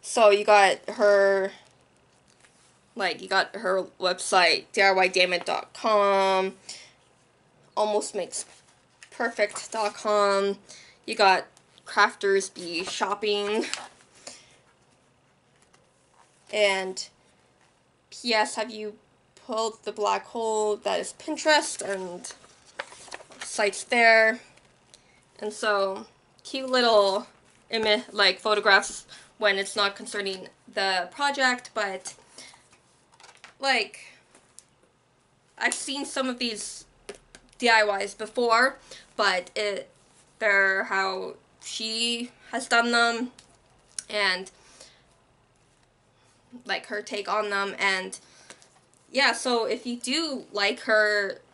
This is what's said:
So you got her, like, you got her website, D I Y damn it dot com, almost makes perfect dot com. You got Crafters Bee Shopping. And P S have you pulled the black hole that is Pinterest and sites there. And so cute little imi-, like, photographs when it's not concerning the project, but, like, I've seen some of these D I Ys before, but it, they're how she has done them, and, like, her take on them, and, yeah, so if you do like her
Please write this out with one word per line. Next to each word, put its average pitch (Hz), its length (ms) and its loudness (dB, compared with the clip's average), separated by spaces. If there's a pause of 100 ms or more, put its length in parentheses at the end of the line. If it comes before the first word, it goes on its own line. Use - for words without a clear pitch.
So 226 280 4
you 202 160 4
got 202 320 6 (120)
her, 196 600 4 (1400)
like, 175 260 -4
you 185 60 -14
got 190 280 0
her 190 300 -2 (140)
website, 180 720 2
D 202 80 0
I 196 100 6
Y 185 160 4
damn 180 260 2
it 170 120 -4
dot - 280 -6
com, 196 840 2 (1200)
almost 214 380 -2
makes - 320 -8 (640)
perfect - 600 -4
dot 214 240 -4
com. 202 640 0 (480)
You 220 100 -8
got 190 300 4 (400)
Crafters 196 680 0
Bee 170 300 -8
Shopping. 208 840 -2 (2750)
And 190 560 0 (1040)
P 240 220 -4
S 220 220 2
have 240 140 -6
you 214 280 -10 (480)
pulled 220 380 -4
the 208 80 -8
black 202 340 -2
hole 220 500 -2
that 196 240 -4
is - 200 -8
Pinterest 311 600 0
and 185 520 -8 (1120)
sites - 400 -4
there. 226 560 6 (1000)
And 214 140 -8
so 202 540 -2 (360)
cute 262 260 -8
little 226 580 4 (440)
imi-, 220 400 0
like, 190 280 2
photographs 208 680 2 (320)
when 202 220 0
it's 196 160 -6
not 202 200 0
concerning 196 520 -10 (260)
the 190 380 -2
project, 262 640 -2
but, 196 400 -6 (1400)
like, 254 400 0 (1600)
I've 254 160 0
seen 277 320 -6
some 269 220 -4
of 247 120 -6
these 226 460 -8 (720)
D 240 120 0
I 220 140 6 (180)
Ys 202 120 -8
before, 233 640 0 (360)
but 185 400 0
it, 208 340 -6 (500)
they're 196 460 2
how 190 500 -4 (260)
she 233 720 -4 (200)
has 254 160 -6
done 240 240 4
them, 233 400 0 (760)
and, 190 420 -2 (2000)
like, - 240 -6
her 208 140 -6
take 208 260 -8
on 208 220 -2
them, 202 300 -2
and, 190 400 -2 (920)
yeah, 262 200 2
so 240 340 -2
if 226 200 -4
you 240 120 -6
do 277 540 -4
like 202 300 -2
her 208 580 0 (140)